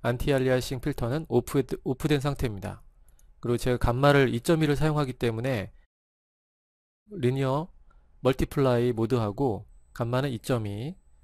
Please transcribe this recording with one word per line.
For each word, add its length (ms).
안티 320
알리아싱 480
필터는 480
오프, 340
오프된 340
상태입니다. 640
그리고 180
제가 200
감마를 560
이 80
점 220
일을 120
사용하기 380
때문에 580
리니어 600
멀티플라이 720
모드하고 760
감마는 380
이 80
점 280
이, 300